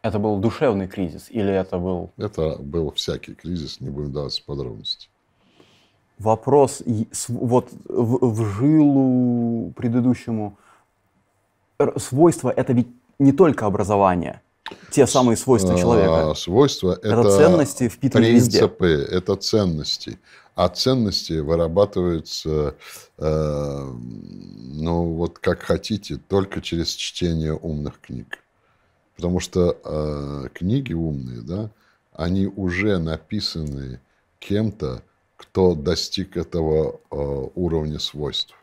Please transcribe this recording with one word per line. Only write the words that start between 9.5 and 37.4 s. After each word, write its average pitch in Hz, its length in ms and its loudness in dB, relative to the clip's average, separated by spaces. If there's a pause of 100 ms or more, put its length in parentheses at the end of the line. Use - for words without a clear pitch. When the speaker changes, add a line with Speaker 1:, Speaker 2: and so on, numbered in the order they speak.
Speaker 1:
предыдущему. 117 840 -2 (1200)
Р-, 139 200 0
свойства — 151 560 2
это 127 180 0
ведь 120 140 2 (320)
не 139 120 6
только 139 340 4
образование, 95 760 2 (500)
те 131 160 6
самые 123 300 4
свойства 98 360 4
Speaker 2:
А, 90 40 4
Speaker 1:
человека. 87 580 4
Speaker 2:
свойства — 98 560 2 (120)
Speaker 1:
Это 107 180 2
Speaker 2:
это 101 160 6
Speaker 1:
ценности, 147 520 4
впитанные 117 440 4
везде. 120 260 6
Speaker 2:
принципы, 92 280 2
это 85 480 0
ценности. 92 840 -2 (360)
А 90 120 2
ценности 101 720 0
вырабатываются, 82 1400 0 (420)
э, 73 680 -2
ну, 62 1300 -6
вот 85 260 -6
как - 220 0
хотите, - 560 -4
только 98 440 -2
через 82 280 -4
чтение 80 640 -4
умных 73 480 -8
книг. - 380 -14 (760)
Потому 87 240 -2
что, 87 440 0
э, 71 720 -6
книги 120 380 -4
умные, 67 520 -6
да, 98 260 -8 (440)
они 92 320 -2
уже 95 540 -2
написаны 78 1000 -8 (380)
кем-то, 98 600 -4 (360)
кто 92 380 2
достиг 82 600 -4
этого, 80 640 -2 (100)
э, - 60 -12 (400)